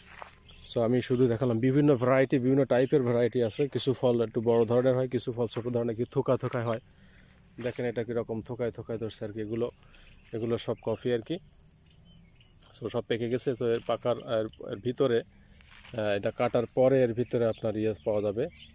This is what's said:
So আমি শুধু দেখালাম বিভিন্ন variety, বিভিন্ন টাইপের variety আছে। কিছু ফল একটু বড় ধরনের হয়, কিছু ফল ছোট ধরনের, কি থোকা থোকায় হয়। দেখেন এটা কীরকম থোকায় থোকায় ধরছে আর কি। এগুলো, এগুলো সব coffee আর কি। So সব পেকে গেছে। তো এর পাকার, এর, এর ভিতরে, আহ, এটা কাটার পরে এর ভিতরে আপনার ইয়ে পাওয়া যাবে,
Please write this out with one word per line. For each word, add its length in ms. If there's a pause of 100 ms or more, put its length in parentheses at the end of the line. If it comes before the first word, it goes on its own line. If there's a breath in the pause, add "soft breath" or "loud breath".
(760)
So 60
আমি 220
শুধু 260
দেখালাম 300
বিভিন্ন 380
variety, 420
বিভিন্ন 260
টাইপের 380
variety 400
আছে। 260
কিছু 240
ফল 320
একটু 160
বড় 240
ধরনের 300
হয়, 140
কিছু 240
ফল 140
ছোট 220
ধরনের, 280
কি 80
থোকা 320
থোকায় 280
হয়। 160 (840 soft breath)
দেখেন 240
এটা 180
কীরকম 380
থোকায় 280
থোকায় 280
ধরছে 260
আর 80
কি। 80
এগুলো, 300 (600 soft breath)
এগুলো 260
সব 240
coffee 300
আর 80
কি। 180 (1400)
So 80
সব 200
পেকে 200
গেছে। 260
তো 120
এর 200
পাকার, 320
এর, 540
এর 40
ভিতরে, 460
আহ, 960
এটা 140
কাটার 440
পরে 280
এর 120
ভিতরে 320
আপনার 300
ইয়ে 180 (100)
পাওয়া 180
যাবে, 260 (260)